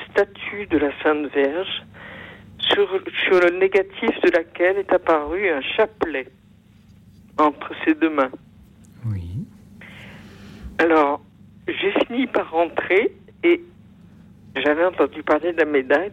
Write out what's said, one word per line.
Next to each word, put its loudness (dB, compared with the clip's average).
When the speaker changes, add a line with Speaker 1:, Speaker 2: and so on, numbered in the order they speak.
Speaker 1:
statue -4
de 0
la 0
Sainte 0
Vierge -2
sur, 0
sur 4
le 4
négatif 0
de 4
laquelle 0
est -2
apparu 0
un 0
chapelet 0
entre 0
ses 2
deux 0
mains. 0
Speaker 2:
Oui. -6
Speaker 1:
Alors, 4
j'ai -2
fini -2
par -4
rentrer 0
et 6
j'avais 2
entendu -2
parler 0
de -8
la 4
médaille, 0